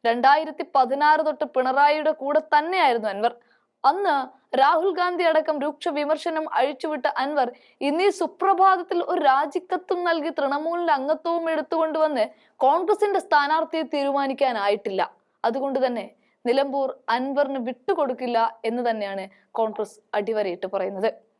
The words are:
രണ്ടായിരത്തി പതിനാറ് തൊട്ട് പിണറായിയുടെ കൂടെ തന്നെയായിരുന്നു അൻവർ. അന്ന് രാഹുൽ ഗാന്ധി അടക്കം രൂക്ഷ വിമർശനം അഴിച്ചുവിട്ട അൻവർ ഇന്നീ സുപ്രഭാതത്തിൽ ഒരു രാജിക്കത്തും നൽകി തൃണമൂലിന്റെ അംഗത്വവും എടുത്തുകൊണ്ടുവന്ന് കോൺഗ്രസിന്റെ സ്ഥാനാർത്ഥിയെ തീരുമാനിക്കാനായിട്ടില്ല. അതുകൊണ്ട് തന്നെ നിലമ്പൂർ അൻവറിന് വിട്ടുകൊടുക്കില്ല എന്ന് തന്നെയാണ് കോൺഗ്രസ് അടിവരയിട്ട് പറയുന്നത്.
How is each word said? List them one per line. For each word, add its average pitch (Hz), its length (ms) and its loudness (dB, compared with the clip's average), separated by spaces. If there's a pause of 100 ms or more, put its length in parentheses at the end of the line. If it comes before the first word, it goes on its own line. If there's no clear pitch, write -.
രണ്ടായിരത്തി 277 580 2 (100)
പതിനാറ് 285 520 4
തൊട്ട് 302 180 -2
പിണറായിയുടെ 285 680 2
കൂടെ 294 280 0 (140)
തന്നെയായിരുന്നു 294 540 2
അൻവർ. 214 260 -2 (500)
അന്ന് 330 320 2 (420)
രാഹുൽ 320 360 4
ഗാന്ധി 359 300 -2
അടക്കം 311 360 2
രൂക്ഷ 294 280 -6
വിമർശനം 311 560 -2 (100)
അഴിച്ചുവിട്ട 285 520 -2 (180)
അൻവർ 269 280 -2 (280)
ഇന്നീ 320 300 2
സുപ്രഭാതത്തിൽ 381 920 0
ഒരു - 180 -2
രാജിക്കത്തും 320 840 -2
നൽകി 330 340 -2
തൃണമൂലിന്റെ 311 540 -2
അംഗത്വവും 320 580 -2
എടുത്തുകൊണ്ടുവന്ന് 311 760 0 (300)
കോൺഗ്രസിന്റെ 381 680 2
സ്ഥാനാർത്ഥിയെ 320 560 0 (120)
തീരുമാനിക്കാനായിട്ടില്ല. 254 1080 -2 (420)
അതുകൊണ്ട് 262 420 0
തന്നെ 226 200 -4 (400)
നിലമ്പൂർ 269 420 0 (200)
അൻവറിന് 269 500 -2
വിട്ടുകൊടുക്കില്ല 247 800 -2 (260)
എന്ന് 233 260 -2
തന്നെയാണ് 196 380 -6 (300)
കോൺഗ്രസ് 220 380 -4 (180)
അടിവരയിട്ട് 208 600 -2
പറയുന്നത്. 196 360 -2 (300)